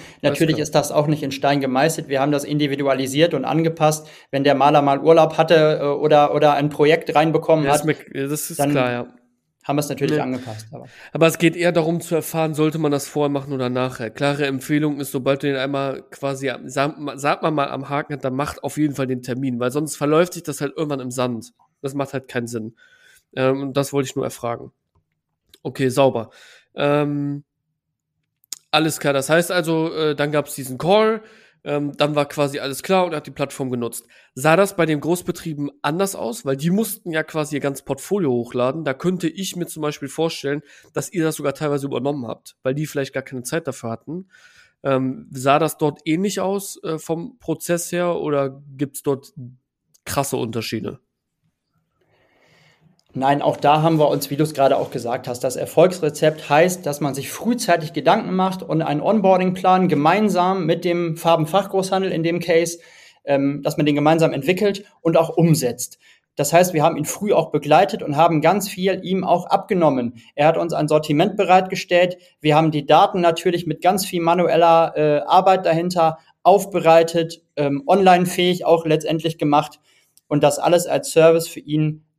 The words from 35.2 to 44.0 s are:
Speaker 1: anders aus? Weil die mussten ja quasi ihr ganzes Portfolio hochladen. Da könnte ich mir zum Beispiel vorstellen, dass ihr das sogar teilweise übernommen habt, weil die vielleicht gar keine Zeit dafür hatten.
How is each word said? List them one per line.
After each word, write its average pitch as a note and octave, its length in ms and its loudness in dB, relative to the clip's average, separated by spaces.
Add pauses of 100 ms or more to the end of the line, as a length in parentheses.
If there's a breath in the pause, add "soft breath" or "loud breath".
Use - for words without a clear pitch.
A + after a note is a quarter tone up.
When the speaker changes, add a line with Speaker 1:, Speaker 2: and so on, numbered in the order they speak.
Speaker 1:
anders F3+ 320 -2
aus? - 300 -8
Weil C3+ 120 -2
die D3+ 140 -2
mussten G#3 400 -2
ja D#3 140 -2
quasi D3+ 320 -4
ihr C3 40 -4
ganzes C#3 240 -4
Portfolio D3+ 460 -2
hochladen. B2 540 -2
Da C3+ 100 -2
könnte F3 340 -4
ich F#3+ 280 -8
mir E3+ 100 -6
zum D#3+ 160 -12
Beispiel D3 260 -6
vorstellen, D#3 540 -4 (300 soft breath)
dass - 200 -6
ihr E3 120 -2
das D#3 100 -2
sogar C#3+ 200 -4
teilweise C#3+ 320 -4
übernommen C3 420 -4
habt, - 340 -16
weil C3 120 -2
die D3+ 120 -4
vielleicht C#3 260 -6
gar C3 120 -6
keine B2+ 180 -12
Zeit D#3+ 240 -6
dafür A#2+ 240 -8
hatten. D#3+ 380 -12 (560 soft breath)